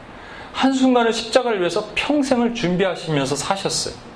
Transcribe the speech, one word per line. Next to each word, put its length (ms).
한순간을, 600
십자가를 460
위해서 340
평생을 600
준비하시면서 800
사셨어요. 600